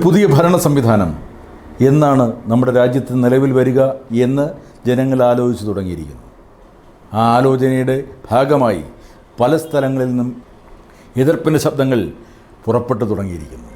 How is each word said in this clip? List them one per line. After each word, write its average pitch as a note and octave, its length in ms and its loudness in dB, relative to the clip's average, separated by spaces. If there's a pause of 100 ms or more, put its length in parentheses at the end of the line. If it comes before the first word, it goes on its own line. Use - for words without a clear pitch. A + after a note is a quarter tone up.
പുതിയ G3 200 4 (100)
ഭരണ E3+ 200 4 (120)
സംവിധാനം A2+ 440 2 (800)
എന്നാണ് C#3 360 4 (240)
നമ്മുടെ B2 300 2
രാജ്യത്ത് B2 320 0 (120)
നിലവിൽ C3 340 2
വരിക B2+ 220 2 (460)
എന്ന് C#3 200 -2 (420)
ജനങ്ങൾ C3 300 0 (100)
ആലോചിച്ചു B2 400 0
തുടങ്ങിയിരിക്കുന്നു. E2 560 -8 (920)
ആ A2+ 40 2 (140)
ആലോചനയുടെ C3 600 0 (320)
ഭാഗമായി B2 540 0 (580)
പല B2+ 120 2 (100)
സ്ഥലങ്ങളിൽ C3+ 480 -2
നിന്നും B2 180 -2 (920)
എതിർപ്പിൻ്റെ D#3+ 420 0
ശബ്ദങ്ങൾ C3 360 0 (640)
പുറപ്പെട്ടു A#2 460 -2
തുടങ്ങിയിരിക്കുന്നു. F2+ 640 -10